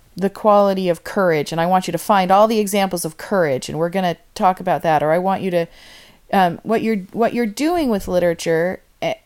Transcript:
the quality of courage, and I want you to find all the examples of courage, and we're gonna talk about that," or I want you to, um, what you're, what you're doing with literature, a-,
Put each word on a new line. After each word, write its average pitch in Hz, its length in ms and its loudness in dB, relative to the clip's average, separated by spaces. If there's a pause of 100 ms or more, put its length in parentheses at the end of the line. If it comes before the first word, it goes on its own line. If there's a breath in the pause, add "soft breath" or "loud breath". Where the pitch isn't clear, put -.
(160 soft breath)
the 190 140 -2
quality 196 580 2
of 165 160 -2
courage, 165 480 0
and 165 80 -2
I 165 60 0
want 185 220 0
you 170 40 -6
to 170 60 -4
find 190 320 2
all 202 160 6
the 220 140 0
examples 190 440 -2
of 160 120 -8
courage, 160 520 -2
and 147 100 -6
we're 170 120 -2
gonna 180 260 -2 (180)
talk 185 260 0
about 175 220 -2
that," 156 200 2
or 151 100 2
I 170 60 2
want 190 240 -2
you 185 80 -4
to, 170 160 0 (640 loud breath)
um, 175 300 2
what 220 200 -2
you're, 220 160 0 (140)
what 220 220 0
you're 240 120 0
doing 294 440 -2
with 196 180 -2
literature, 175 720 0 (220)
a-, 160 240 -4